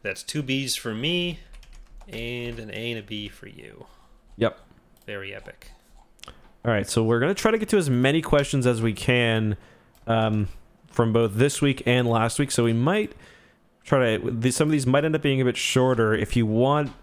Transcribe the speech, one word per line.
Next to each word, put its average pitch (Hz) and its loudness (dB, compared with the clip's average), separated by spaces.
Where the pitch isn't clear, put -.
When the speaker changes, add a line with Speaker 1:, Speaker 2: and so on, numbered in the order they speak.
Speaker 1:
That's 98 -8
two 151 -8
Bs 135 -4
for 113 -8
me, 170 -4
and 120 -8
an 107 -14
A 117 -6
and 113 -6
a - -18
B 104 -10
for - -18
you. - -20
Speaker 2:
Yep. 110 -2
Speaker 1:
Very 98 -12
epic. - -18
Speaker 2:
All 120 0
right, 101 -2
so 113 0
we're 117 2
gonna 170 0
try 220 0
to 226 2
get 214 -4
to 214 4
as 156 0
many 135 4
questions 143 2
as 117 2
we 113 2
can, 113 2
um, 110 0
from 113 0
both 113 2
this 135 2
week 139 0
and 123 2
last 113 0
week. 143 -2
So 117 2
we 117 2
might 175 0
try 120 2
to, - -4
th-, 123 2
some 151 2
of 156 2
these 139 0
might 143 4
end 156 0
up 151 0
being 135 0
a - 2
bit 123 0
shorter. 117 2
If 104 -2
you 117 4
want 135 2